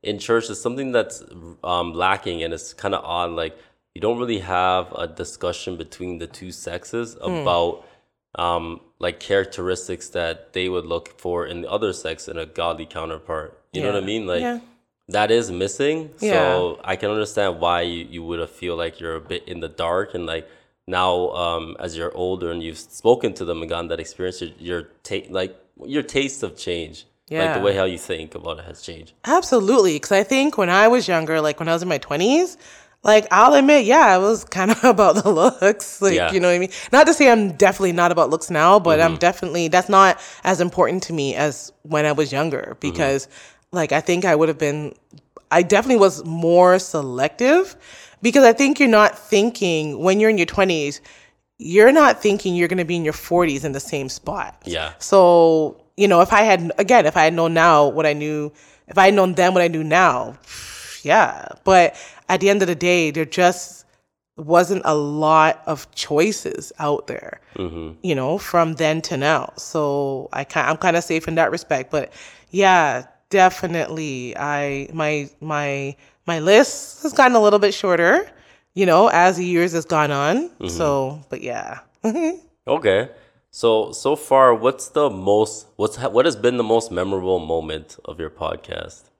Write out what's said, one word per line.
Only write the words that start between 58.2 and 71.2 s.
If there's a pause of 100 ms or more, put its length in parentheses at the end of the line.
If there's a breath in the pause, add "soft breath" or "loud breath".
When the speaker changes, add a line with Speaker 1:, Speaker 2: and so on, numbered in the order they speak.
Speaker 2:
if
I
had
known
then
what
I
knew
now, (680 loud breath)
yeah. (160)
But (320 loud breath)
at
the
end
of
the
day,
there
just (520)
wasn't
a
lot
of
choices
out
there, (160 soft breath)
Speaker 1:
Mm-hmm. (100)
Speaker 2:
you
know,
from
then
to
now.
So
I
ki-,
I'm
kinda
safe